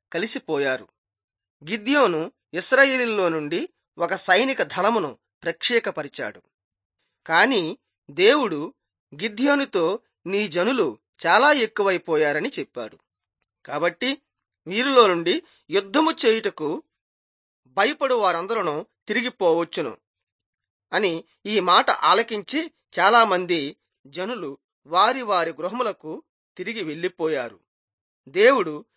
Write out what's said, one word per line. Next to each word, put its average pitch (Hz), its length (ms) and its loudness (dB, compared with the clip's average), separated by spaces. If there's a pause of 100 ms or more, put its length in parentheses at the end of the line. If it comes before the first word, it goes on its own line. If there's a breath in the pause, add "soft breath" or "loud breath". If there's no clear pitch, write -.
(140)
కలిసిపోయారు. 143 720 -4 (840)
గిద్యోను 214 600 0 (220)
ఇశ్రాయేలీయుల్లో 240 760 2
నుండి 160 400 -4 (280)
ఒక 170 180 -2
సైనిక 208 480 2
దళమును 180 560 -2 (240)
ప్రక్షేకపరిచాడు. 165 1000 -6 (840)
కాని 185 500 2 (320)
దేవుడు 190 640 2 (420)
గిద్యోనుతో, 214 840 -2 (260)
"నీ 202 220 -2
జనులు 175 500 -2 (300)
చాలా 233 240 6
ఎక్కువైపోయారని" 180 1080 -2
చెప్పాడు. 120 400 -12 (680)
కాబట్టి 175 560 -4 (460)
వీరిలో 240 400 4
నుండి 180 360 0 (260 soft breath)
యుద్ధము 202 420 0
చేయుటకు 220 720 -2 (840)
భయపడు 254 480 0
వారందరూ 185 720 0 (220)
తిరిగిపోవచ్చును 170 880 -2 (960)
అని 175 300 -2 (220)
ఈ 208 140 0
మాట 185 300 4
ఆలకించి 226 840 0 (280)
చాలామంది 180 800 4 (300)
జనులు 175 500 -10 (300)
వారి 214 340 2
వారి 180 300 -2
గృహములకు 185 720 -8 (340)
తిరిగి 208 260 -8
వెళ్ళిపోయారు. 156 760 -6 (680)
దేవుడు 175 580 -2 (120)